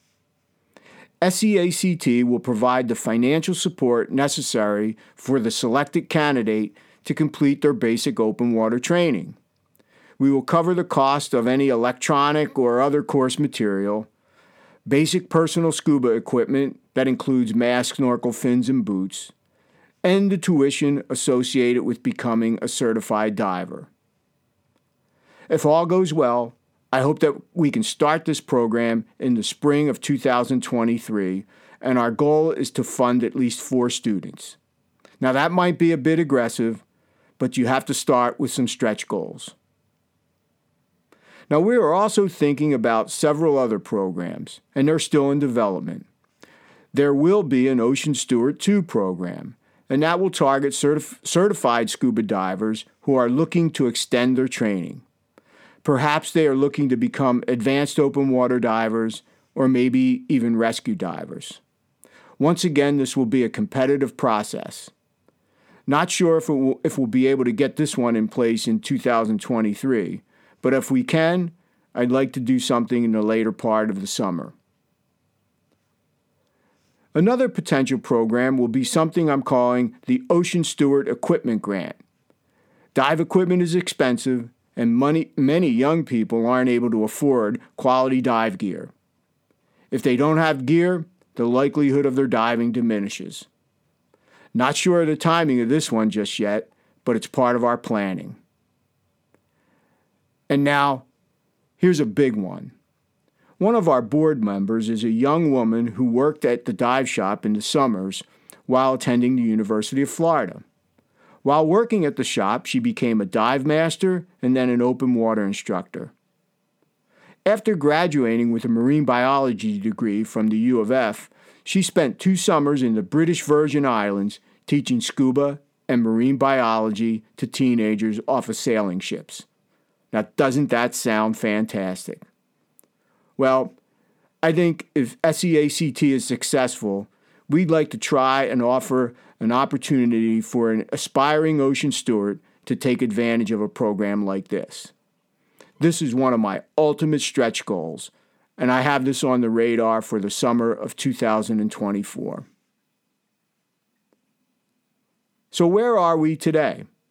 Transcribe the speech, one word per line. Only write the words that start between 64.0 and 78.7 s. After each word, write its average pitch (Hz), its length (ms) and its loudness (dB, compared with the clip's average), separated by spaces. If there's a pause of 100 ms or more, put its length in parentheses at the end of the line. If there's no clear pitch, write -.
process. - 760 -4 (960)
Not 156 240 2
sure 165 260 2
if 160 140 -2
it - 20 0
will, 135 320 0
if 156 140 -4
we'll 131 80 0
be 127 200 2
able 135 200 2
to 120 60 0
get 135 240 -2
this 151 200 -2
one 120 180 2
in 110 140 0
place 117 400 0
in 110 120 0
two 131 180 -4
thousand 110 420 0
twenty-three, 110 800 -2 (400)
but 127 140 2
if - 160 0
we 127 120 2
can, 165 480 0 (440)
I'd 123 180 0
like 131 220 0
to 139 60 -6
do 127 180 0
something 120 440 0
in 113 100 2
the 107 100 0
later 110 280 0
part 110 380 0
of 98 140 -6
the 101 40 -8
summer. 90 460 -6 (2500)
Another 240 340 2
potential 135 500 -2
program 123 600 0
will 123 100 0
be 123 160 -2